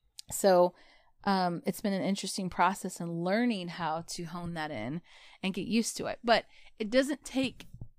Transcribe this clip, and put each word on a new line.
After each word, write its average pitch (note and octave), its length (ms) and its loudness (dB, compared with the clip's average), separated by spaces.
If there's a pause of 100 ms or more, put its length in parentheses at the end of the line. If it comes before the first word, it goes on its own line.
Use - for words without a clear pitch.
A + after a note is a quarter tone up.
(300)
So, F3+ 440 6 (500)
um, F3+ 420 2
it's - 140 -2
been G3+ 120 0
an F#3+ 100 0
interesting F#3+ 460 -2
process F#3 520 0
in E3+ 220 -4
learning G3 460 0
how E3 400 -4
to - 160 -8
hone E3+ 300 -8
that D#3 160 -4
in C3 320 -6 (400)
and F#3+ 100 -2
get - 140 -4
used A3 320 0
to F3+ 80 -4
it. - 180 -6
But A#3 200 4 (340)
it G#3+ 120 -6
doesn't C4+ 340 2
take, - 420 -4 (320)